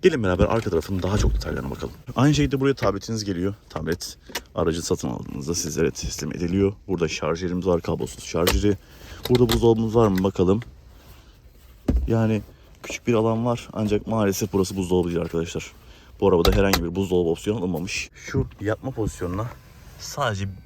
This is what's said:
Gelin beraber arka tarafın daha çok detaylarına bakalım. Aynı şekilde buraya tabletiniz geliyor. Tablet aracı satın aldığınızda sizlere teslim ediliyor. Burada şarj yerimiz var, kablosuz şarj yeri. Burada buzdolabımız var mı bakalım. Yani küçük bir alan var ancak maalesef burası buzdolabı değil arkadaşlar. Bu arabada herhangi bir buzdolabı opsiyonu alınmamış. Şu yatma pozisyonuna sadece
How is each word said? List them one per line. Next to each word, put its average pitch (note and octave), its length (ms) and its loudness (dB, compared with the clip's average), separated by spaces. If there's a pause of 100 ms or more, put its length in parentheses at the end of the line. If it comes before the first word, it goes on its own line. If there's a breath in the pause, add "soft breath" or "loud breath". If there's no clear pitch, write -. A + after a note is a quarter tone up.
Gelin D#3+ 200 4
beraber F#2 220 2
arka A2 260 0
tarafın F2 320 -2
daha F#2+ 160 0
çok - 160 2
detaylarına C2+ 360 -4
bakalım. - 240 -8 (220)
Aynı C#3+ 180 4
şekilde C#3 260 2
buraya C3+ 140 2
tabletiniz G#2 500 -2
geliyor. F#2+ 300 -2 (160)
Tablet - 480 -6 (360 loud breath)
aracı E2 280 0
satın - 260 -2
aldığınızda C#2 460 -6
sizlere D2+ 360 0
teslim - 420 -6
ediliyor. G2 400 2 (160)
Burada E2+ 200 0
şarj E2 340 -4
yerimiz F2+ 240 -2
var, F2 140 2
kablosuz - 440 -6
şarj - 400 0
yeri. G2+ 120 4 (540 loud breath)
Burada B2 180 6
buzdolabımız A2+ 460 4
var A#2 140 6
mı F#2 160 2
bakalım. G2 360 2 (1500 soft breath)
Yani A2 360 2 (400 soft breath)
küçük - 240 -10
bir A#2+ 80 4
alan A2+ 320 2
var A#2+ 260 -4
ancak G#2 340 0
maalesef G#2+ 460 0
burası G2 240 2
buzdolabı F2+ 320 2
değil E2+ 120 -2
arkadaşlar. E2 520 -4 (480 loud breath)
Bu G2 80 6
arabada F2 240 6
herhangi G2 320 4
bir E2+ 100 -4
buzdolabı F2+ 340 2
opsiyonu G#2 320 -2
alınmamış. F2 540 -4
Şu - 320 -4 (140)
yatma A2 300 -4
pozisyonuna G2 560 -4 (520)
sadece G#2 500 -4 (180)